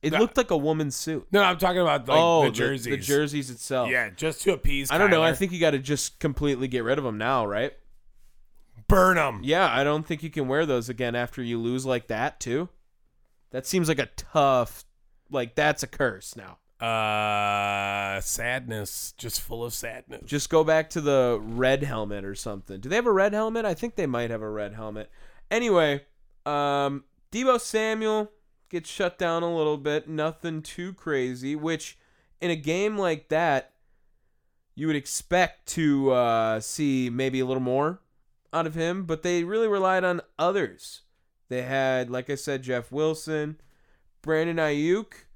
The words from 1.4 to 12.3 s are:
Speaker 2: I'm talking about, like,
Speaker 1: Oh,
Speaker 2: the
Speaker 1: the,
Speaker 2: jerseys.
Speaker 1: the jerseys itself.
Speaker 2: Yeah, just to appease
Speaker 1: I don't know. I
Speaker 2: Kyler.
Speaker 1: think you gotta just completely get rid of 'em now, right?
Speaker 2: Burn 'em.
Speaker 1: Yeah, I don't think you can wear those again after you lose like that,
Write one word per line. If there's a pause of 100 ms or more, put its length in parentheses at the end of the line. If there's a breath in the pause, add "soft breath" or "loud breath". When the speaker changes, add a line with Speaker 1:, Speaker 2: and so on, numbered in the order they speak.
Speaker 2:
I'm
talking
about,
like,
Speaker 1:
Oh,
Speaker 2:
the
Speaker 1:
the,
Speaker 2:
jerseys.
Speaker 1:
the
jerseys
itself.
Speaker 2:
Yeah,
just
to
appease
Speaker 1:
I
don't
know.
I
Speaker 2:
Kyler.
Speaker 1:
think
you
gotta
just
completely
get
rid
of
'em
now,
right? (1120)
Speaker 2:
Burn
'em.
Speaker 1:
Yeah,
I
don't
think
you
can
wear
those
again
after
you
lose
like
that,